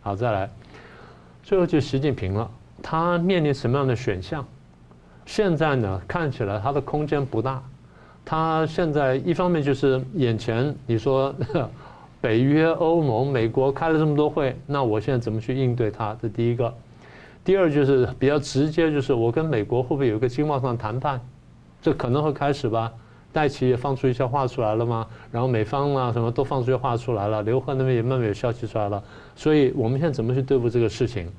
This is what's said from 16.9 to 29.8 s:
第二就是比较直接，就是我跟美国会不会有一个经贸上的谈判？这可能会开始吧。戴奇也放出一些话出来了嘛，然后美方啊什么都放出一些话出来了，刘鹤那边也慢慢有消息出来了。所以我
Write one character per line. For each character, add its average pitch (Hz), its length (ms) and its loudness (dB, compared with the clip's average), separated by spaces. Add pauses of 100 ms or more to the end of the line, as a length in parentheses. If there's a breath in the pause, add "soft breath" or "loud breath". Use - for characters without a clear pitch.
第 190 120 4
二 180 120 4
就 147 160 4
是 131 320 4
比 131 120 2
较 147 100 2
直 143 320 0
接， 160 220 2
就 143 80 0
是 135 120 -2
我 117 200 2
跟 160 120 0
美 123 200 0
国 120 180 0
会 123 60 -4
不 160 80 -2
会 139 100 0
有 107 80 2
一 107 60 -2
个 127 80 2
经 143 180 -2
贸 143 140 0
上 127 100 -2
的 117 100 -4
谈 113 200 -4
判？ 135 200 -2 (600)
这 160 120 2
可 - 160 -2
能 139 140 2
会 151 100 0
开 143 200 0
始 135 160 -2
吧。 113 240 -2 (400 loud breath)
戴 151 160 2
奇 131 200 0
也 123 80 4
放 131 200 -2
出 135 100 -2
一 127 60 4
些 123 120 0
话 131 220 0
出 123 160 -4
来 110 140 2
了 117 100 0
嘛， 113 180 -2 (280 loud breath)
然 120 100 -2
后 131 60 2
美 110 160 2
方 143 320 0
啊 123 160 0
什 117 100 0
么 117 80 0
都 131 140 0
放 135 160 -2
出 123 100 0
一 - 20 4
些 127 40 2
话 120 200 0
出 120 180 -4
来 101 120 -2
了， 107 160 -2
刘 113 160 0
鹤 131 160 -4
那 131 80 0
边 131 140 2
也 113 60 0
慢 131 160 0
慢 117 100 0
有 101 40 0
消 117 200 -2
息 117 160 -8
出 113 100 -4
来 104 100 0
了。 101 140 -4 (320 loud breath)
所 - 180 2
以 143 220 4
我 117 140 0